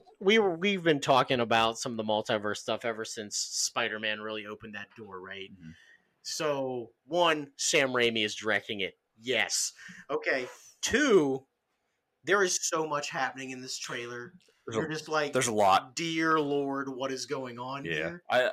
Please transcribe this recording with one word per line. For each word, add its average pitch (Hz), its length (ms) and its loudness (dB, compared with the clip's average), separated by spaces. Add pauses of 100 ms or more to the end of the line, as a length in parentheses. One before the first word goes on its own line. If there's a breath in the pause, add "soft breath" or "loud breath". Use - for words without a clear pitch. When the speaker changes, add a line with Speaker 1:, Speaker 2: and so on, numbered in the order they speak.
(200)
Speaker 1:
we 214 180 6
were, 196 160 4
we've 185 280 0
been 156 180 4
talking 131 400 4
about 113 380 2
some 127 140 -6
of 110 60 -6
the 110 60 -2
multiverse 107 540 0
stuff 110 260 -4
ever 113 200 -4
since 104 320 -10
Spider-Man 107 840 -4
really 107 260 -8
opened 107 280 -14
that 101 220 -14
door, 98 240 -14
right? 95 320 -14
Speaker 2:
Mm-hmm. 85 180 -18 (520 loud breath)
Speaker 1:
So, 135 680 -4 (160)
one, 160 500 2
Sam 139 340 2
Raimi 117 340 2
is 107 100 -2
directing 104 460 -2
it. 90 180 -6 (220)
Yes. 110 520 -2 (380 loud breath)
Okay. 147 360 -2 (360)
Two, 190 600 4 (800)
there 196 180 4
is 180 160 0 (100)
so 160 180 -2
much 147 240 -4
happening 135 400 -4
in 127 100 -12
this 127 180 -10
trailer. 120 540 -10 (340)
Speaker 2:
There's 113 100 -6
Speaker 1:
You're 156 100 0
Speaker 2:
a, 156 60 -4
Speaker 1:
just 156 160 -8
like, 151 240 0
Speaker 2:
there's 127 160 4
a 117 60 -2
lot. 104 420 4
Speaker 1:
"Dear 165 420 2
Lord, 139 520 0
what 131 200 -4
is 127 140 -6
going 123 340 -8
on 135 280 -8
Speaker 2:
Yeah. 85 80 -2
Speaker 1:
here?" 170 360 -4
Speaker 2:
I, 123 220 4